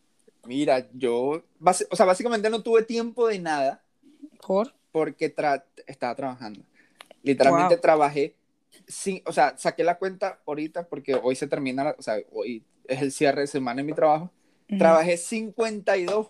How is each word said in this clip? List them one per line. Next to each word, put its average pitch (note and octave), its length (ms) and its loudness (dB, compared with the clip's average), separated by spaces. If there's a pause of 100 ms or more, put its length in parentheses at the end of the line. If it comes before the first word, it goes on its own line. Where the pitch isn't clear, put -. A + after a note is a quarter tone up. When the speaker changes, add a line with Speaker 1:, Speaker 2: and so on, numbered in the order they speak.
(460)
Speaker 1:
Mira, C3 480 0
yo, B2+ 500 -2 (160)
basi-, E3+ 320 0
o F#3 40 -6
sea, G3+ 100 6
básicamente G#3 440 0
no A3 140 -4
tuve A3+ 200 4
tiempo A#3 440 -2
de G#3 120 -2
nada. D3 440 -2 (600)
Speaker 2:
¿Por? G3 280 0 (200)
Speaker 1:
Porque D#3 420 -2
tra-, D3 280 -2 (240)
estaba B2 280 -8
trabajando. B2 460 -10 (600)
Literalmente E3+ 520 4
Speaker 2:
Wow. E3+ 60 -6
Speaker 1:
trabajé, D3 540 2 (520)
sí, - 380 -8
o D#3+ 80 -8
sea, D3+ 240 2
saqué E3+ 260 -2
la E3+ 140 2
cuenta F#3+ 480 -6
ahorita D#3+ 420 -8
porque C#3 280 -4
hoy B2 200 0
se D3 120 -6
termina, C#3 360 -4
la, D3 140 -2
o - 40 -20
sea, A2 140 -4 (160)
hoy A2 320 -8 (240)
es C3 140 -4
el C#3 100 -2
cierre C#3 300 2
de C#3 60 -2
semana C3 340 -4
en C#3+ 60 -4
mi D3+ 60 -6
trabajo. D#3 380 2 (380)
Speaker 2:
Ujú. G3+ 100 -4
Speaker 1:
Trabajé E3 380 6
cincuenta G#3+ 800 -2
y F3+ 80 -2
dos G#3 240 -2